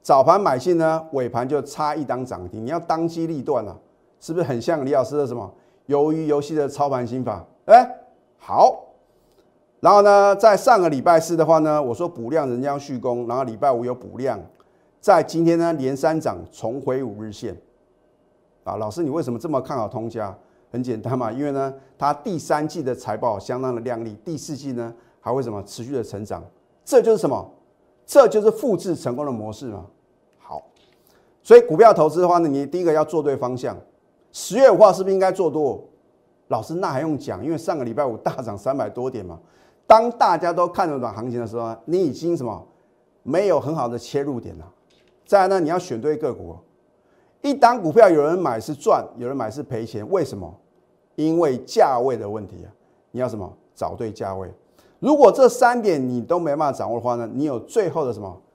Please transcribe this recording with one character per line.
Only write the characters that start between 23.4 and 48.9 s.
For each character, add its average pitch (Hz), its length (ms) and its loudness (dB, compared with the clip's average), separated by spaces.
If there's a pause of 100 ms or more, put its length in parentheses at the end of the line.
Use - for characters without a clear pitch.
当 127 140 -4
的 117 80 -8
亮 117 240 -6
丽， 107 180 -12
第 160 140 -10
四 147 180 -12
季 135 180 -10
呢 117 200 -8 (260)
还 117 140 -4
会 135 80 -2
什 123 100 -6
么 101 120 -10
持 - 200 -14
续 127 100 -10
的 120 100 -4
成 104 200 -10
长， 98 200 -10 (420)
这 269 160 6
就 226 100 4
是 214 60 4
什 175 120 -2
么？ 110 200 -6 (560)
这 262 220 8
就 214 140 2
是 208 100 4
复 220 240 -2
制 170 200 -4
成 120 200 -6
功 147 100 -6
的 139 60 -6
模 107 200 -8
式 127 160 -14
嘛。 95 180 -14 (520)
好， 73 240 -16 (800)
所 226 140 8
以 240 60 12
股 156 160 -2
票 214 140 10
投 156 180 4
资 160 120 0
的 180 60 4
话 175 120 4
呢， 165 80 2
你 139 200 -2
第 180 120 -6
一 180 40 -4
个 165 100 2
要 156 100 4
做 156 200 -2
对 143 120 0
方 127 200 -4
向。 120 200 -8 (560)
十 - 260 -6
月 269 120 10
五 185 80 6
号 196 160 10
是 185 100 -4
不 196 60 -2
是 190 40 2
应 190 60 2
该 190 120 2
做 175 180 0
多？ 135 340 -2 (640)
老 117 120 -2
师， 160 140 -8
那 190 160 -2
还 151 100 -2
用 156 160 -2
讲？ 101 260 -8
因 147 60 -4
为 165 80 -4
上 185 180 -4
个 135 80 -6
礼 113 100 -6
拜 143 120 0
五 113 120 -4
大 - 240 -4
涨 110 140 -8
三 131 220 -4
百 131 120 -4
多 127 200 -6
点 110 160 -10
嘛。 82 140 -16 (480)
当 226 240 6
大 202 260 0
家 170 160 -2
都 175 140 0
看 175 200 -4
得 139 120 -4
懂 120 120 -6
行 110 180 -10
情 120 100 -6
的 117 80 -8
时 107 80 -12
候 117 80 -6
啊， 113 220 -10
你 170 160 -2
已 151 100 -2
经 165 260 -4
什 127 80 -8
么 98 220 -12 (560)
没 175 240 0
有 156 120 2
很 151 160 -4
好 131 120 -4
的 120 100 -8
切 - 240 -6
入 139 180 -6
点 104 200 -16
了。 82 60 -18 (600)
再 196 160 4
来 185 60 4
呢， 196 120 2
你 151 100 0
要 175 100 0
选 131 200 -8
对 151 160 -2
个 147 160 -4
股。 85 240 -12 (840)
一 285 120 0
档 240 280 4
股 160 80 -2
票 202 200 8
有 156 140 4
人 165 140 0
买 131 220 -2
是 151 140 -10
赚， 147 320 0 (100)